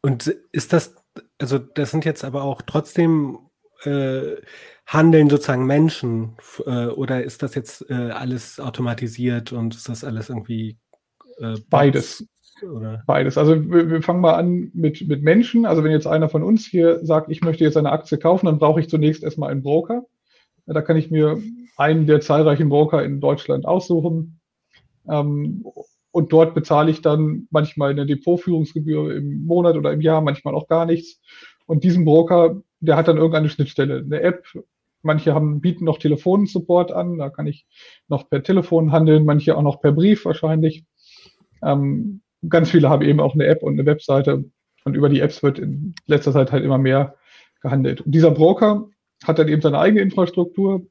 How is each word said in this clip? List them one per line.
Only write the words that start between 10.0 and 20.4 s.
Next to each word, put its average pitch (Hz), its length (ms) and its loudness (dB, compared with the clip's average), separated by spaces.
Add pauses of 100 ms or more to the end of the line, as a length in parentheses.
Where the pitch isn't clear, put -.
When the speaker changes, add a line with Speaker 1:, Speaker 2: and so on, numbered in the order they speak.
Speaker 1:
alles 113 240 -10
irgendwie, 110 480 -10 (600)
äh, 113 160 -8
Bots, 107 140 -14
Speaker 2:
Beides. 139 600 0 (340)
Speaker 1:
oder? 113 460 -12
Speaker 2:
Beides. 139 300 0
Also 156 220 4 (120)
wir, 170 180 4
wir 160 120 -2
fangen 180 180 -2
mal 170 140 4
an 175 380 -2
mit, 156 360 -4
mit 147 160 -2
Menschen. 226 420 4
Also 165 160 2
wenn 156 80 2
jetzt 156 160 0
einer 160 220 0
von 156 160 -2
uns 214 200 2
hier 170 400 2
sagt, 156 240 0
ich 156 120 -6
möchte 160 240 0
jetzt 151 120 2
eine 147 140 2
Aktie 156 280 -4
kaufen, 180 280 2
dann 156 140 0
brauche 156 180 4
ich 156 100 -2
zunächst 156 360 0
erstmal 147 260 -8
einen 135 140 -6
Broker. 165 400 -2 (600)